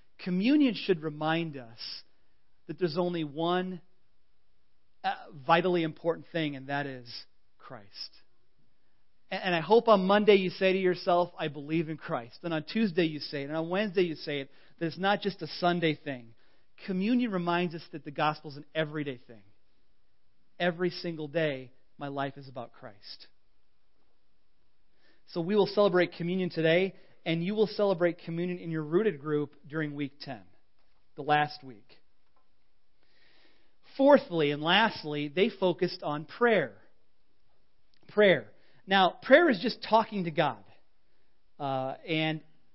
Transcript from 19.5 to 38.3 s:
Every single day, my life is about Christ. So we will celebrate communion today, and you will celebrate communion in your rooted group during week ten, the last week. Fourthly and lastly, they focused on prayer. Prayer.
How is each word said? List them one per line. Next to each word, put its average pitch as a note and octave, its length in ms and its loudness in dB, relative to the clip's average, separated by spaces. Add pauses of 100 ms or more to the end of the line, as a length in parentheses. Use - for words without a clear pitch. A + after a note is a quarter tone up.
Every F3 320 0
single D#3+ 380 -8
day, C#3 420 -2 (280)
my C#3+ 100 -8
life C#3 280 -6
is C#3 120 -18
about B2 240 -14
Christ. - 560 -20 (2000)
So F3 120 -6
we F3+ 140 -2
will G3+ 120 4
celebrate F#3+ 460 4
communion F3 380 -4
today, E3 440 2 (300)
and E3 200 -2
you G3+ 100 -4
will G#3+ 120 2
celebrate F3 580 0
communion F3+ 340 -6
in F3 120 -10
your D#3 120 -4
rooted E3 380 0
group D3 340 -4 (140)
during D3+ 260 -6
week C#3+ 260 -8
ten, A#2+ 200 -12 (760)
the D3 60 -10
last D3 400 2
week. A#2+ 360 -20 (2000)
Fourthly F3 560 6
and D3 100 -6
lastly, D#3+ 640 2
they F#3 200 2
focused F3+ 560 -2
on D3+ 200 -4
prayer. F#3+ 480 2 (1300)
Prayer. F3+ 400 4 (400)